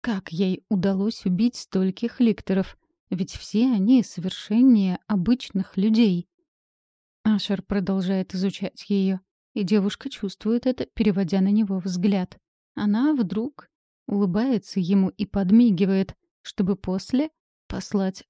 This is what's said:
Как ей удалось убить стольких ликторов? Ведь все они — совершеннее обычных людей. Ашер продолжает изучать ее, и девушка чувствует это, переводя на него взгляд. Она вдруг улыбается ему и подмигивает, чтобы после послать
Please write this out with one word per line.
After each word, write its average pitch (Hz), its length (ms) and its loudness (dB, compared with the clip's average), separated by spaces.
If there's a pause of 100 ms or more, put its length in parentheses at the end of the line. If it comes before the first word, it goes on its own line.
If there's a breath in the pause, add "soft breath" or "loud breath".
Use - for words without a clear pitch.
Как 196 320 -8
ей 185 360 -2
удалось 196 580 -2
убить 202 300 0
стольких 190 640 -4
ликторов? 202 560 0 (340)
Ведь 175 220 -4
все 247 400 0
они — 220 300 4
совершеннее 202 1040 2
обычных 196 720 -2
людей. 208 520 2 (960)
Ашер 202 380 -2
продолжает 190 720 -4
изучать 190 540 -6
ее, 190 300 0 (360)
и 208 100 -2
девушка 202 440 -2
чувствует 226 580 -4
это, 254 280 -4
переводя 190 460 2
на 190 100 4
него 202 300 2
взгляд. 185 580 -2 (360)
Она 220 380 0
вдруг 226 560 -4 (380)
улыбается 202 720 -2
ему 185 300 2
и - 180 -6
подмигивает, 196 880 2 (280)
чтобы 196 340 -2
после 247 540 -4 (400)
послать 190 600 -4